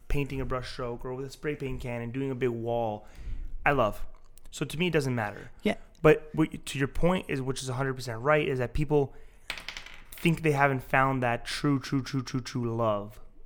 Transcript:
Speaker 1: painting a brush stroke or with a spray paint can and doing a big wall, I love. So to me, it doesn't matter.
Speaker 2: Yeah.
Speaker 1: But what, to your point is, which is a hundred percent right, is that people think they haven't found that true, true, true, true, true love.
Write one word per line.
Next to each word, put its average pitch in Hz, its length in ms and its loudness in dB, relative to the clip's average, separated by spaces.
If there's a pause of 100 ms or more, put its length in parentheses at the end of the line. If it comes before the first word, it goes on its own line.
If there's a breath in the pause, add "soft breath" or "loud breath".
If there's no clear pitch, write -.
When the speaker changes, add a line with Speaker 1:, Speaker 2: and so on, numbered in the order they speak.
Speaker 1:
painting 135 320 0
a 127 40 -2
brush 123 280 -4
stroke 120 320 -6
or 127 100 -6
with 139 120 -6
a 131 40 -10
spray 151 240 -4
paint 127 260 -4
can 120 220 -4
and 117 100 -6
doing 135 180 -2
a 131 40 -2
big 123 160 2
wall, 117 560 -2 (580 soft breath)
I 147 80 6
love. 117 320 4 (460)
So - 140 -4
to 143 140 -6
me, 180 100 2
it 165 40 2
doesn't 135 220 2
matter. 104 360 -4 (120)
Speaker 2:
Yeah. 214 140 2 (260)
Speaker 1:
But 151 320 8
what, - 320 0
to - 120 -6
your 135 100 2
point 180 400 2
is, 139 120 -2
which 127 220 -4
is 135 60 -6
a 131 60 -4
hundred 135 200 -2
percent 120 260 -8
right, 151 260 4
is 135 120 -2
that 120 160 -4
people 147 400 2 (960 soft breath)
think 160 320 0
they 156 100 4
haven't 139 300 4
found 135 400 2
that 120 220 0
true, 143 340 2
true, 135 240 0
true, 135 200 -4
true, 127 180 -2
true 120 340 -4
love. 107 460 0 (260)